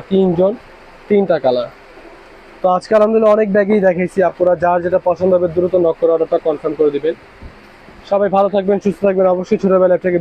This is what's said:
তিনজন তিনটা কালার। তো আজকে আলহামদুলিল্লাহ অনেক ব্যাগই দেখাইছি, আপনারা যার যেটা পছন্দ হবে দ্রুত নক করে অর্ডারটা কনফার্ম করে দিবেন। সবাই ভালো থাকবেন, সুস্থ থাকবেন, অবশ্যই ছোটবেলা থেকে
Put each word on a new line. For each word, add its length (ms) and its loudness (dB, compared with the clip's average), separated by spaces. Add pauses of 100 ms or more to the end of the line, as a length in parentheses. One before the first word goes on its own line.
(120)
তিনজন 420 0 (560)
তিনটা 360 0
কালার। 240 0 (920)
তো 40 -6 (120)
আজকে 180 -6
আলহামদুলিল্লাহ 420 2
অনেক 180 0
ব্যাগই 320 2
দেখাইছি, 320 -2 (100)
আপনারা 240 0 (100)
যার 220 0
যেটা 220 0
পছন্দ 300 0
হবে 180 0
দ্রুত 180 -2 (100)
নক 160 0
করে 140 2
অর্ডারটা 340 -2
কনফার্ম 320 -4
করে 160 2
দিবেন। 200 -4 (920)
সবাই 260 0
ভালো 200 2
থাকবেন, 280 0
সুস্থ 240 -2
থাকবেন, 280 0
অবশ্যই 280 -4
ছোটবেলা 420 2
থেকে 160 0